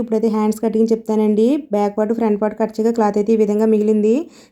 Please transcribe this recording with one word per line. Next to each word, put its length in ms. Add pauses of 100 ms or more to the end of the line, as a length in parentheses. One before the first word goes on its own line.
ఇప్పుడైతే 320
హ్యాండ్స్ 300
కటింగ్ 280
చెప్తానండి. 540 (300)
బ్యాక్ 200
పార్ట్, 220
ఫ్రంట్ 240
పార్ట్ 160
కట్ 180
చేయగా 220
క్లాత్ 220
అయితే 160
ఈ 60
విధంగా 300
మిగిలింది. 400 (400)